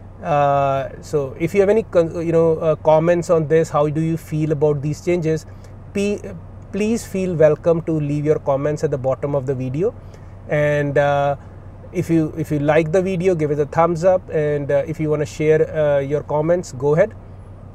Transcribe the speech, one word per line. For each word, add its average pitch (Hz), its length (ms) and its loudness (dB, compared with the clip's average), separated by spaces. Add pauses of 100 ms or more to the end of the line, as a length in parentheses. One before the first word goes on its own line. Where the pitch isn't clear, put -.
(240)
Uh, 143 640 2 (120)
so - 380 -4
if 165 160 -2
you 202 60 4
have 196 80 4
any 214 160 4
con-, 165 420 0
you 170 60 0
know, 165 260 4
uh, 160 180 2
comments 165 540 4
on 165 160 4
this, 160 240 2
how 151 180 2
do 151 120 -2
you 160 160 0
feel 156 340 -2
about 147 320 0
these 151 220 -6
changes? 160 420 0 (460)
P-, 208 280 -2 (500)
Please 214 360 -2
feel 185 280 -2
welcome 160 480 4
to 165 100 -4
leave 147 340 -2
your 151 140 2
comments 143 440 -2
at 147 60 0
the 143 80 -2
bottom 131 360 -2
of 135 120 -2
the 139 80 -2
video. 131 400 -4 (560)
And, 147 480 2
uh, 143 380 2 (560)
if 175 180 -2
you, 160 260 2
if 156 140 -4
you 151 80 0
like 151 340 2
the 190 80 4
video, 185 340 0
give 151 160 0
it 147 80 -2
a 147 60 2
thumbs 165 400 2
up. 185 240 2
And, 147 420 -2
uh, 143 160 2
if 156 140 -6
you 156 80 -2
wanna 151 160 0
share, 156 500 2
uh, 147 260 2
your 143 220 -2
comments, 160 500 0
go 139 220 0
ahead. 202 200 2 (600)